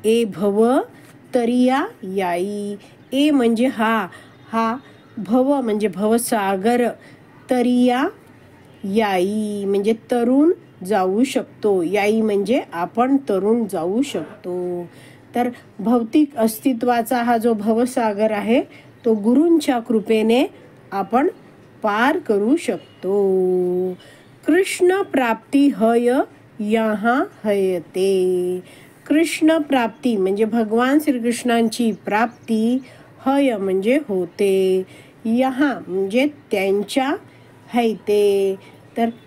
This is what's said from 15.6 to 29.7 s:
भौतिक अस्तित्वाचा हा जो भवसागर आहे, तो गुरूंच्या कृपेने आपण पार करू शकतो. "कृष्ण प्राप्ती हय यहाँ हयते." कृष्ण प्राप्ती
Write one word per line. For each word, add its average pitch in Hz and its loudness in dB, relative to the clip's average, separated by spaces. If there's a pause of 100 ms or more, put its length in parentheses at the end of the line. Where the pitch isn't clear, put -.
भौतिक 240 2
अस्तित्वाचा 240 0
हा 233 2
जो 226 2
भवसागर 220 0
आहे, 214 0 (440)
तो 226 4
गुरूंच्या 269 2
कृपेने 226 2 (480)
आपण 226 0 (560)
पार 233 0
करू 220 0
शकतो. 196 -4 (1300)
"कृष्ण 370 2
प्राप्ती 269 0
हय 240 2 (460)
यहाँ 220 -2
हयते." 185 -2 (480)
कृष्ण 320 2
प्राप्ती 247 -2